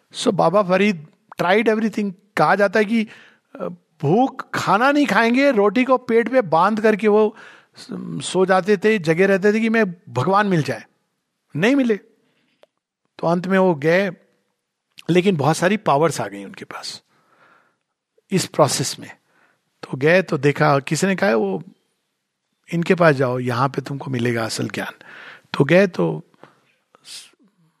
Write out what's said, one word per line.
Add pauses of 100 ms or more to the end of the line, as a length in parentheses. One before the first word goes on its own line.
(140)
So
बाबा
फरीद (360)
tried
everything। (240)
कहा
जाता
है
कि, (520)
अ, (340)
भूख,
खाना
नहीं
खाएंगे,
रोटी
को
पेट
पे
बांध
करके
वो (400)
स-,
सो
जाते
थे,
जगे
रहते
थे
कि
मैं (180)
भगवान
मिल
जाए, (720)
नहीं
मिले। (1200)
तो
अंत
में
वो
गए, (1000)
लेकिन
बहुत
सारी
पावर्स
आ
गई
उनके
पास (1300)
इस
प्रोसेस
में। (640)
तो
गए
तो
देखा,
किसी
ने
कहा,
"वो (1120)
इनके
पास
जाओ,
यहाँ
पे
तुमको
मिलेगा
असल
ज्ञान।" (540)
तो
गए
तो (800)
स-, (500)